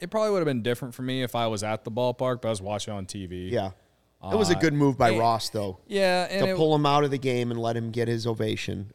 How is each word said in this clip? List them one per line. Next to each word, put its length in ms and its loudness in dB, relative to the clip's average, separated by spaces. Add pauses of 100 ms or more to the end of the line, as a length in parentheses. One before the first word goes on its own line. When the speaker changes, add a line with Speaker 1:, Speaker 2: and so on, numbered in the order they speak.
Speaker 1:
it 100 -8
probably 220 0
would've 140 2
been 160 0
different 320 -4
for 80 -10
me 200 -2
if 140 -4
I 100 2
was 160 -2
at 220 -4
the 80 -8
ballpark, 500 -2
but 60 -2
I 20 2
was 100 -2
watching 320 -6
on 140 -6
T 200 -10
V. 240 -8
Speaker 2:
Yeah. 200 -2 (640)
It 40 2
was 140 2
a 60 2
Speaker 1:
Uh, 40 -2
Speaker 2:
good 140 4
move 240 4
by 120 6
Speaker 1:
and 100 2
Speaker 2:
Ross, 280 2
though, 380 -6
Speaker 1:
yeah, 420 2
and 160 0
Speaker 2:
to 80 2
Speaker 1:
it 40 -2
Speaker 2:
pull 180 4
him 100 4
out 200 4
of 80 2
the 60 0
game 340 0
and 100 -4
let 140 0
him 160 -4
get 160 0
his 180 -2
ovation 680 -4